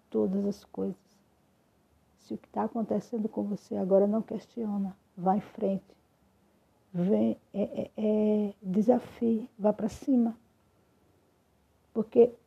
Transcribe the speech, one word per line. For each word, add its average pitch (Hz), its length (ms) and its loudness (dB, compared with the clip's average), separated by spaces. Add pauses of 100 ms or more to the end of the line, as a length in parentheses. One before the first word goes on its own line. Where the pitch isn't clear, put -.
todas 202 360 0
as 202 180 -4
coisas. 190 320 -6 (1200)
Se - 140 -14
o 214 40 -8
que - 100 -20
tá 208 160 -6
acontecendo 220 640 -4
com 208 160 -6
você 202 320 -8
agora 196 320 4
não 214 140 0
questiona, 202 720 -6 (220)
vá 185 180 2
em 202 60 -2
frente. 196 420 -4 (1120)
Vem, 208 440 2 (160)
é, 196 80 -4
é, - 360 -6
é, 214 640 0
desafie, 226 880 0 (100)
vá 208 140 2
pra 214 160 -4
cima. 240 480 0 (1600)
Porque 233 400 4 (140)